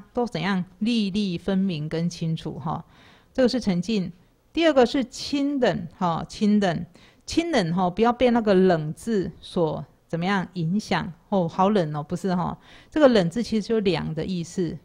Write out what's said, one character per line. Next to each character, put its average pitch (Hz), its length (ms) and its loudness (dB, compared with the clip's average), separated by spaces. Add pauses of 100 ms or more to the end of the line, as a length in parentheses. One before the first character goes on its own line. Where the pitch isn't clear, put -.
(140)
都 240 100 0
怎 220 160 -6
样 185 240 -2 (160)
粒 220 300 0
粒 190 260 -2
分 190 220 -2
明 165 320 -2
跟 165 180 -2
清 165 280 -4
楚 156 240 -8
哈。 156 240 -6 (500)
这 - 80 0
个 247 80 6
是 254 100 -2
沉 180 220 0
静。 185 300 -2 (420)
第 330 140 2
二 311 40 6
个 262 140 6
是 262 180 0
清 285 560 -4
冷 196 280 0 (100)
哈， 165 320 -2
清 208 300 2
冷， 175 260 0 (400)
清 339 260 -2
冷 180 220 2
哈， 180 160 0
不 180 120 -2
要 233 120 4
被 247 160 2
那 233 120 4
个 214 120 4
冷 170 400 4
字 190 380 -4 (100)
所 156 420 -2 (240)
怎 165 100 -6
么 170 60 -4
样 180 300 0
影 175 260 -2
响 196 320 -4 (180)
哦， 185 180 2
好 190 240 2
冷 160 240 0
哦， 143 80 -4
不 180 120 -8
是 180 200 -2
哈， 165 200 -4 (360)
这 311 80 0
个 294 80 10
冷 208 240 4
字 240 100 -2
其 220 180 -2
实 190 80 -6
就 226 120 0
凉 156 340 0
的 156 100 -6
意 180 200 -6
思， 165 420 -6